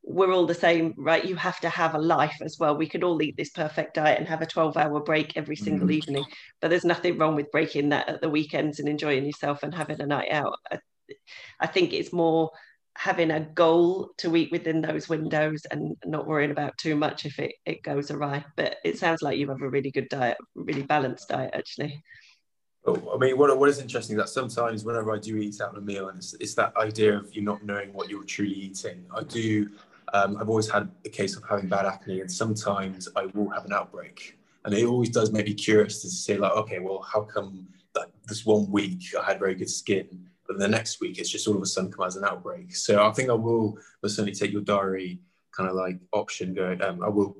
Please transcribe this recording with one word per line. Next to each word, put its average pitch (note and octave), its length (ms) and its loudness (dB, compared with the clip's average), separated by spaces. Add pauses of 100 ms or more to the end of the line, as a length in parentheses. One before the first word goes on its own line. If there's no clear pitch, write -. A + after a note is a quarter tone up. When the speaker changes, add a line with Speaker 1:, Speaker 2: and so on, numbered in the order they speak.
Speaker 1:
we're F#3 280 4
all F3+ 140 6
the E3+ 80 0
same, E3 420 4
right? D#3+ 280 2
You F#3+ 120 -2
have F3+ 240 -4
to - 80 0
have E3 260 0
a D#3 40 0
life D#3 420 2
as D#3+ 180 -8
well. D3+ 180 4
We D#3 120 -2
could F3 160 -2
all E3 160 2
eat D3+ 160 0
this C#3+ 140 -6
perfect D#3 440 -4
diet D3+ 240 6
and D#3 100 -4
have D#3+ 120 -2
a E3 60 -2
twelve-hour D3+ 540 2
break D#3 360 0
every D3+ 200 -6
single F3+ 320 2
Speaker 2:
Mm. F3+ 40 4
Speaker 1:
evening, D3 320 0 (360)
but E3 100 2
there's F3 140 4
nothing E3+ 340 2
wrong D#3 160 4
with D3 160 -2
breaking D3 400 2
that - 180 2
at - 140 -4
the D#3+ 80 2
weekends D3+ 480 0
and D3 100 -2
enjoying D3 380 0
yourself D3 360 -4
and D3+ 120 -6
having D3+ 260 -6
a C#3+ 60 -4
night C#3+ 240 0
out. C#3+ 240 0 (160)
I, - 80 -6 (840)
I - 60 2
think F3+ 260 2
it's - 200 -4
more E3 380 2 (460)
having E3+ 340 2
a D#3 100 0
goal E3+ 760 4
to E3 160 0
eat E3 160 4
within D#3+ 300 0
those D#3 280 -4
windows D#3 600 0
and D3+ 340 -4
not D3+ 220 -4
worrying D3+ 240 2
about D3 280 -4
too D#3 180 0
much - 300 -2
if C#3 120 -8
it, - 160 -4 (120)
it - 160 -6
goes C#3+ 280 -4
awry. D3 340 -4 (120)
But - 280 0
it - 140 0
sounds E3 240 2
like C#3+ 160 0
you C#3 120 -2
have C3 120 -6
a C#3 60 -4
really C#3 240 -2
good C3+ 160 -2
diet, B2+ 280 0 (200)
really C#3+ 260 -4
balanced C#3 460 0
diet, C3 260 -2
actually. D3 480 -8 (840)
Speaker 2:
Oh, - 280 -2
I B2+ 40 -2
mean, C3 200 4
what, C#3+ 200 8
what C#3 100 8
is C#3+ 100 4
interesting A#2 380 -4
is G#2+ 60 2
that - 80 -2
sometimes A#2 540 -2
whenever A2 300 -2
I G2+ 40 -4
do A2 180 -6
eat G#2 240 -4
out G2+ 100 -4
on G#2 60 -16
a G#2 40 -12
meal, G2 280 -6
and F#2 100 -14
it's, - 220 -14
it's G#2+ 140 -8
that G#2+ 220 2
idea G#2+ 400 4
of - 180 -8
you G#2+ 80 -4
not G#2 200 -2
knowing G2+ 300 -6
what G2 180 -8
you're G2 140 -10
truly G2+ 300 -4
eating. F#2+ 500 -10 (100)
I A2+ 80 -4
do, G#2+ 460 0 (440)
um, G2+ 240 4
I've G#2 120 -4
always G#2+ 200 2
had G#2 220 0 (140)
a - 40 -10
case G2 280 -4
of - 120 -16
having G2 200 0
bad G2 180 2
acne, F#2+ 340 -4
and F#2 120 -8
sometimes G2 840 -2
I G2 120 -2
will G2 240 -2
have G2+ 140 -6
an G2+ 100 -6
outbreak. - 640 -8 (260)
And G#2 100 0
it A2+ 120 4
always A#2+ 240 2
does A2+ 200 4
make G#2+ 160 0
me G#2 80 -2
curious G#2+ 480 4
to F#2+ 80 -10
say, - 260 -2
like, G2 160 2
"Okay, G#2+ 280 -2
well, F#2+ 220 -4
how - 180 0
come G2 480 -8 (260)
that - 160 -4 (160)
this A2 180 -8
one G#2+ 280 6
week F#2+ 300 0 (180)
I - 40 -4
had F#2+ 140 0
very F#2+ 160 0
good F2+ 160 -6
skin, - 560 -4 (200)
but G2 120 -6
the G2 100 2
next A2+ 320 0
week F2+ 180 -6
it's - 100 -6
just - 180 -4
all G#2 100 4
of F#2 60 0
a F#2+ 40 -4
sudden F#2 260 -4
come F#2 140 -4
as F2+ 100 -6
an G2 80 -6
outbreak?" F2+ 500 -6
So G#2 320 4
I A2 60 4
think C3 160 0
I A#2+ 60 4
will A2+ 420 2 (300)
certainly G#2 260 -2
take G#2 180 -2
your G#2 120 -2
diary F#2+ 580 -2 (340)
kinda, F#2 200 -2
like, F#2 240 -2 (140)
option F#2 420 -4
going. F#2 260 -2
Um, F#2 220 -2
I G#2 60 0
will G2+ 320 2